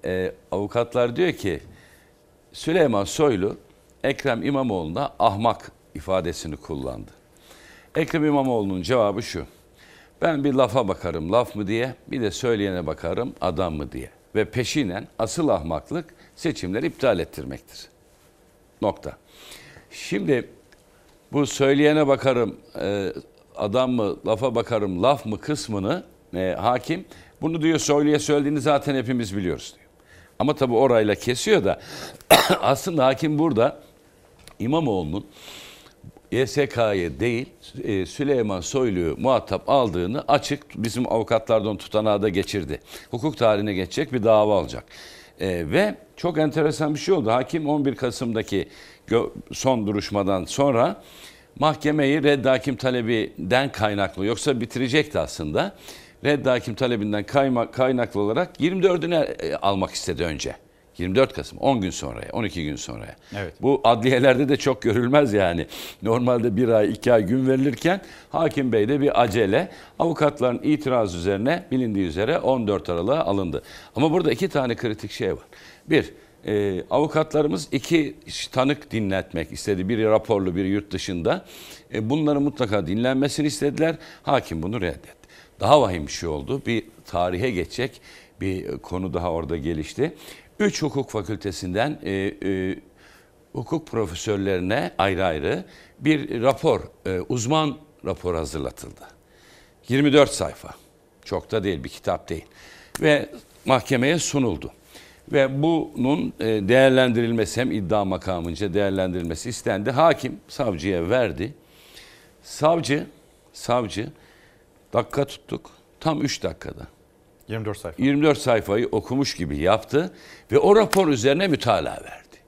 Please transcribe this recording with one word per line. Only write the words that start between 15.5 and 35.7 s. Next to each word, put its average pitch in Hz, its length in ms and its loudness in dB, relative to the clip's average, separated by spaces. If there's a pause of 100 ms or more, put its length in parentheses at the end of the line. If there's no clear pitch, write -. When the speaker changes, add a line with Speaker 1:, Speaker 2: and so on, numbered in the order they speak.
Speaker 1:
seçimleri 120 520 -4
iptal 117 320 0
ettirmektir." - 680 -10 (960)
Nokta. - 360 -4 (720)
Şimdi 165 580 -2 (840)
bu 139 140 2
söyleyene 143 640 4
bakarım, 127 480 2 (260)
e, 98 320 -2 (420)
adam 123 360 0
mı, 110 340 0
lafa 110 300 0
bakarım 104 480 0
laf 135 220 2
mı 107 160 -6
kısmını, 135 640 -4 (300)
e, 92 260 -2
hakim, 127 460 0 (360)
"Bunu," 160 200 -2
diyor, 160 180 4
"Soylu'ya 147 400 4
söylediğini 147 420 0
zaten 143 340 2
hepimiz 120 420 -2
biliyoruz," 87 380 -4
diyor. - 100 -20 (540)
Ama 143 160 2
tabii 131 180 0
orayla 113 420 6
kesiyor 123 480 2
da 95 160 0 (500)
<coughs> - 320 4
aslında 139 440 2
hakim 147 340 2
burada 139 400 2 (800)
İmamoğlu'nun 104 680 -2 (1040)